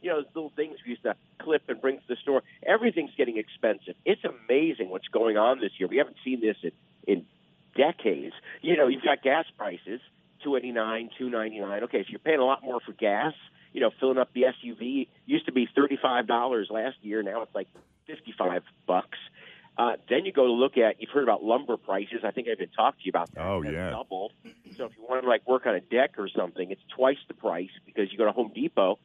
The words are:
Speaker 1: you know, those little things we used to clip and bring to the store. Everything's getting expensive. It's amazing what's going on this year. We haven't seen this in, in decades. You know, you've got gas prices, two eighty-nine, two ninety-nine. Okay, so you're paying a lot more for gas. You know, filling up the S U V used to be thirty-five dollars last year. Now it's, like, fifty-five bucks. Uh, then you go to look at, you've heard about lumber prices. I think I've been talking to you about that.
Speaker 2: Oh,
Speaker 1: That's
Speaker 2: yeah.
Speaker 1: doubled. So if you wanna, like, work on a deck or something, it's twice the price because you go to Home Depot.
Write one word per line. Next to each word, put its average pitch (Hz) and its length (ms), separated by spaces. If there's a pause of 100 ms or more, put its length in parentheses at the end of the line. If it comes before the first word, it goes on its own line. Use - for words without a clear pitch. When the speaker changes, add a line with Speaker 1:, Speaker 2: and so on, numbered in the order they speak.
Speaker 1:
you 175 80
know, 160 120
those 135 120
little 156 220
things 151 300
we 120 60
used 117 120
to 110 120 (240)
clip 156 280
and 160 140
bring 135 160
to - 100
the 123 140
store. 135 220 (220)
Everything's 208 520
getting 117 200
expensive. 107 580 (100)
It's 202 180
amazing 131 680
what's 92 180
going 110 300
on 123 220
this 104 180
year. 95 100
We 101 100
haven't 143 260
seen 127 180
this 107 220
in, 82 80 (360)
in 90 180 (500)
decades. 110 580 (280)
You 165 160
know, 143 100
you've 131 160
got 143 180
gas 135 240 (120)
prices, 101 440 (420)
two 143 120
eighty-nine, 117 600
two 127 120
ninety-nine. 110 560
Okay, 113 180
so - 60
you're - 100
paying 156 200
a 127 60
lot 135 180
more 127 220
for 107 80
gas. 110 400 (400)
You - 80
know, 113 180
filling 131 180
up 127 160
the 123 120
S 127 160
U 120 140
V 123 320 (180)
used 151 200
to - 60
be 127 240
thirty-five 131 520
dollars 117 440
last 110 300
year. 107 200
Now 107 220
it's, - 100
like, 98 140 (400)
fifty-five 90 560 (240)
bucks. 90 300 (600)
Uh, 117 160 (160)
then 120 160
you - 80
go 131 140
to 123 40
look 123 260
at, 113 220
you've 87 120
heard 143 120
about 110 200
lumber 120 340
prices. 101 480
I 101 60
think 117 180
I've 110 80
been 92 180
talking 120 240
to - 60
you 92 60
about 85 240
that. 80 100
Speaker 2:
Oh, 92 180
Speaker 1:
That's 76 100
Speaker 2:
yeah. 85 180
Speaker 1:
doubled. 104 420 (460)
So 127 60
if 110 120
you 110 100
wanna, 127 200
like, 117 200
work 127 200
on 110 80
a 90 60
deck 127 360
or 101 120
something, 92 420
it's 95 100 (140)
twice 131 220 (100)
the - 80
price 92 340 (160)
because 98 260
you 101 60
go 113 80
to 107 60
Home 110 240
Depot. 107 500